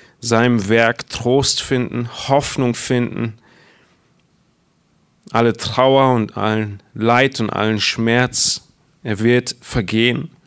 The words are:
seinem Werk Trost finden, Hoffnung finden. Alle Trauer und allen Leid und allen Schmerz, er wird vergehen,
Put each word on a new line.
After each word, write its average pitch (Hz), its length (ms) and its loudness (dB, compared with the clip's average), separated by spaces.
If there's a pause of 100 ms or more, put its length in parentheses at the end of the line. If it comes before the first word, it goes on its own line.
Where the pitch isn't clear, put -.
(200)
seinem 117 480 2
Werk 117 400 2
Trost 127 540 0
finden, 123 460 -4 (200)
Hoffnung 135 460 0
finden. 117 600 -4 (2000)
Alle 117 240 2
Trauer 135 580 2
und 107 220 -2
allen 107 460 -4 (120)
Leid 120 460 2
und 110 100 -2
allen 107 300 0
Schmerz, - 880 -2 (340)
er 104 180 -6
wird 120 400 0
vergehen, 117 680 -2 (160)